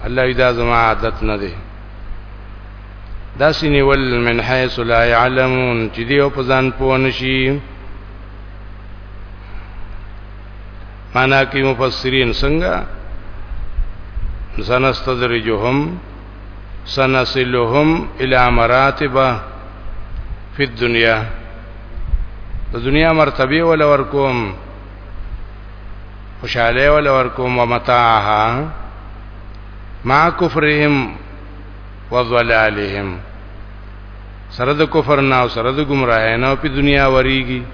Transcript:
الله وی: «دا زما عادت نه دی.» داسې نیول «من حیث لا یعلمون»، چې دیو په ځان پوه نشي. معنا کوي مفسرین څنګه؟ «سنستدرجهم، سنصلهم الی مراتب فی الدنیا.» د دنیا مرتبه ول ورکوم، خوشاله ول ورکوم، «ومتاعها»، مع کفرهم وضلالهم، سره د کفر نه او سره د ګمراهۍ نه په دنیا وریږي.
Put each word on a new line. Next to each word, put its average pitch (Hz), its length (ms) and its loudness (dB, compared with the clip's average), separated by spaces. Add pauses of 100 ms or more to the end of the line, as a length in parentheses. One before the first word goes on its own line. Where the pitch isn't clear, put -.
الله 127 180 0
وی: 127 100 2
«دا 123 200 4
زما 120 220 2
عادت 110 480 2
نه 107 140 0
دی.» 95 160 -6 (1900)
داسې 151 240 2
نیول 139 560 4
«من 120 200 2
حیث 127 400 0
لا 117 260 4
یعلمون»، 127 840 4
چې 117 180 -6
دیو 139 220 4
په 139 140 -4
ځان 131 280 2
پوه 131 260 2
نشي. 131 600 0 (3500)
معنا 131 280 6
کوي 135 200 0
مفسرین 131 720 2
څنګه؟ 147 400 2 (1900)
«سنستدرجهم، 123 1400 0 (880)
سنصلهم 131 1200 2 (120)
الی 127 300 4
مراتب 127 680 4 (1400)
فی 143 80 0
الدنیا.» 117 540 2 (1500)
د 113 40 -6 (100)
دنیا 151 280 4
مرتبه 147 500 2
ول 160 180 4
ورکوم، 139 560 2 (2000)
خوشاله 120 500 4
ول 147 160 4
ورکوم، 127 500 2
«ومتاعها»، 117 880 4 (1600)
مع 147 240 4
کفرهم 147 840 2 (960)
وضلالهم، 110 1040 2 (1300)
سره 127 220 0
د 151 120 2
کفر 143 360 2
نه 135 140 4
او 123 140 4
سره 120 220 -2
د 135 120 -2
ګمراهۍ 117 540 2
نه 131 180 2
په - 120 -4
دنیا 139 400 4
وریږي. 131 540 2 (120)